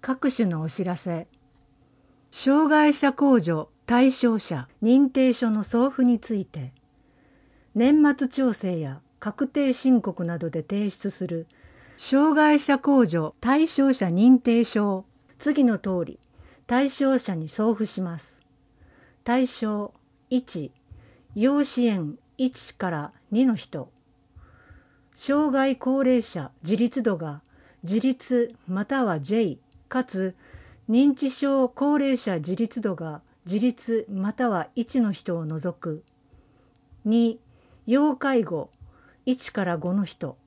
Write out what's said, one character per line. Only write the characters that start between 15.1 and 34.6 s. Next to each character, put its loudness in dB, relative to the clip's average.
次 0
の 2
通 -4
り -16
対 0
象 0
者 -4
に -8
送 -2
付 -4
し -8
ま -8
す。 -20
対 2
象、 -6
一、 -4
要 2
支 -2
援 -2
一 -6
か -6
ら -8
二 2
の 2
人。 -12
障 0
害 0
高 -2
齢 4
者 -8
自 0
立 -2
度 -2
が -10
自 -2
立 -2
ま -6
た -2
は -2
J -2
か -4
つ -6
認 4
知 -4
症 0
高 0
齢 0
者 -4
自 -4
立 -4
度 -4
が -12
自 -4
立 -2
ま -4
た -2
は -2